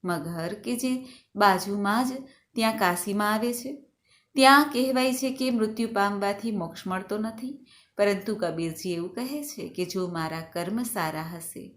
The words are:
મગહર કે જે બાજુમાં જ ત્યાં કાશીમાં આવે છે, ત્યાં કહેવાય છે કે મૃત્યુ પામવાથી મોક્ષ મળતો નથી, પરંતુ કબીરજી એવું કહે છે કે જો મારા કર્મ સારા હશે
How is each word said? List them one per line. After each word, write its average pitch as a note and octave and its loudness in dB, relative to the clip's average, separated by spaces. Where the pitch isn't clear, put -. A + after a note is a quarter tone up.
મગહર E3+ -4
કે A#3+ -6
જે B3+ -2
બાજુમાં G3+ 4
જ B3+ -2
ત્યાં A3 0
કાશીમાં G3+ 2
આવે A3+ 0
છે, B3+ -8
ત્યાં C#4 10
કહેવાય C4 2
છે C4 0
કે C4 -2
મૃત્યુ A3 0
પામવાથી G3+ 0
મોક્ષ E3+ -6
મળતો F#3+ -4
નથી, A3+ -6
પરંતુ G3+ 2
કબીરજી E3 -4
એવું E3+ -4
કહે C4 -6
છે D4 -10
કે F3+ -4
જો F#3 -4
મારા D#3+ -6
કર્મ F3+ -4
સારા D#3+ -4
હશે E3 -12